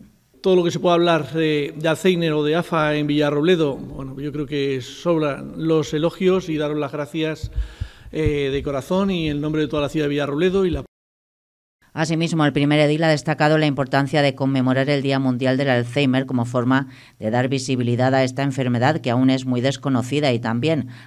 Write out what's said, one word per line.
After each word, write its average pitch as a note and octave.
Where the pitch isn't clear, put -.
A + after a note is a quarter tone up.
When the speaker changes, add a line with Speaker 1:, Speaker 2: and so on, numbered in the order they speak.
Speaker 1:
Todo F#3+
lo F3+
que E3+
se E3+
pueda F3+
hablar E3
de, D3+
de D#3
Alzheimer E3+
o D3+
de D3+
afa D#3
en D3
Villarrobledo, D3
bueno, C3+
yo C#3+
creo D3
que C#3
sobran C#3+
los D#3+
elogios F3+
y D#3
daros D3+
las C#3+
gracias, D#3
eh, D3
de C#3
corazón D3+
y E3
en D3
nombre D3+
de D3+
toda D3+
la C#3+
ciudad D3+
de C#3+
Villarrobledo D3+
y F3
la C#3
Speaker 2:
Asimismo, D#3+
el C#3+
primer D3
edil D3+
ha D#3+
destacado D3+
la D#3
importancia C#3
de C#3
conmemorar C3+
el C#3+
Día C3+
Mundial C3
del C#3
Alzheimer C3
como B2
forma B2+
de G#2+
dar B2
visibilidad B2+
a C3+
esta C3
enfermedad C3
que B2+
aún C3
es C3
muy B2+
desconocida C3+
y A#2
también A#2+